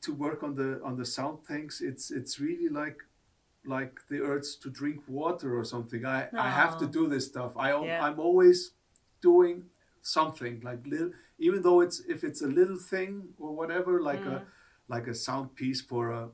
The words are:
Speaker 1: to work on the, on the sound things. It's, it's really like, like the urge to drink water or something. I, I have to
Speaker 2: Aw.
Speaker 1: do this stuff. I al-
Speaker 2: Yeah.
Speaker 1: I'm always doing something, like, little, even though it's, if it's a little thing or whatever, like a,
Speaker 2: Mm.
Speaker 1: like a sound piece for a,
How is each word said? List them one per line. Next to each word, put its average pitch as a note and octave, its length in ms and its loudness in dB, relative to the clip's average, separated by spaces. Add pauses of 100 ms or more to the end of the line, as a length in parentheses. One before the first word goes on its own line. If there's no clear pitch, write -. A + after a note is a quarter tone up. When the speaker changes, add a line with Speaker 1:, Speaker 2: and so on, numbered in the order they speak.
Speaker 1:
to D#3 100 -6
work D3 300 -6
on C#3+ 140 -6
the, C3+ 280 -4
on B2+ 140 -6
the A#2+ 80 -6
sound D3 400 -6
things. D3 360 -10
It's, C3+ 280 -8
it's - 280 -6
really E3 300 -2
like, D3 300 -6 (680)
like C3 360 -6 (100)
the C#3+ 100 -4
urge C#3+ 420 -4
to C#3 60 -10
drink C#3+ 400 -6
water C#3+ 500 -4
or A#2 60 -4
something. A#2 400 -8
I, C3 320 -2
I A#3 140 0
have D#3+ 300 4
to D3+ 40 0
Speaker 2:
Aw. C#3+ 40 -2
Speaker 1:
do D#3 200 0
this C3+ 180 0
stuff. B2 300 -8
I C3+ 140 0
al- D3+ 160 0
Speaker 2:
Yeah. E3 180 -2
Speaker 1:
I'm D3+ 160 0
always F3+ 520 8 (500)
doing F3+ 420 8 (380)
something, B2+ 600 -2
like, B2 240 -10
little, E3 260 -4 (260)
even F3+ 240 2
though F3 180 8
it's, F3 200 2
if D#3+ 240 -8
it's D3+ 180 -6
a D3 60 -2
little F#3 280 4
thing F#3+ 520 -6 (100)
or D3+ 180 -10
whatever, F3 460 0
like C#3+ 180 -2
a, C3 200 -6
Speaker 2:
Mm. - 40 -14 (440)
Speaker 1:
like A#2+ 180 -6
a B2 80 -8
sound C3 400 -6
piece C3 260 -4
for A#2+ 300 -4
a, A#2 240 -8